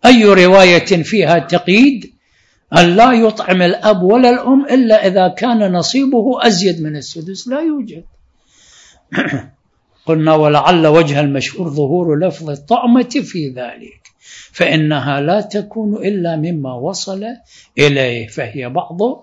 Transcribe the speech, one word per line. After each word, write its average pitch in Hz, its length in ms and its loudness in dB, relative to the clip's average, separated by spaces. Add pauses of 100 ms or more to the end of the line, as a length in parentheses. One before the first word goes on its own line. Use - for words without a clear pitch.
أي 240 180 6
رواية 185 760 4
فيها 170 360 0
تقييد 190 720 0 (640)
أن 175 200 4
لا 240 160 6
يطعم 214 500 0
الأب 185 400 0
ولا 240 280 4
الأم 254 340 2
إلا 226 420 2
إذا 185 220 2
كان 208 440 -2
نصيبه 247 760 0
أزيد 185 360 0
من 151 140 -8
السدس؟ 170 520 -14
لا 269 120 -6
يوجد. 262 440 -8 (1080)
<clears throat> - 960 -10
قلنا: 156 280 2
"ولعل 151 520 2
وجه 151 340 2
المشهور 143 500 -4
ظهور 151 480 -2
لفظ 160 320 -4
الطعمة 240 580 0
في 180 400 -6
ذلك، 120 520 -14 (520)
فإنها 151 680 -2
لا 170 200 -2
تكون 208 540 -8
إلا 180 420 -4
مما 151 380 -6
وصل 190 500 -10 (540)
إليه، 131 480 0
فهي 127 420 -12
بعض 170 300 -8 (240)